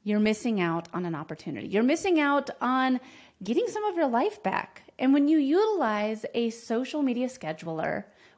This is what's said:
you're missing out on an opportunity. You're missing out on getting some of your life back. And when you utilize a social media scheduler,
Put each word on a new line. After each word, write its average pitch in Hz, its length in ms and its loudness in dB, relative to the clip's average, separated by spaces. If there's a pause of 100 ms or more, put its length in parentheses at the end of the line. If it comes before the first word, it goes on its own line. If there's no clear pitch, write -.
you're 208 160 2
missing 214 420 2
out 170 320 0
on 180 120 -4
an 165 80 -4
opportunity. 151 540 -8
You're 208 160 2
missing 320 380 2
out 285 280 2 (120)
on 254 400 2 (420)
getting 262 240 0
some 427 160 -4
of 403 140 -2
your 320 100 2
life 262 360 0
back. - 400 -4 (140)
And 269 160 4
when 285 140 4
you 311 120 4
utilize 269 920 0
a 233 180 0
social 247 500 -4
media 254 260 0
scheduler, 160 760 -6 (320)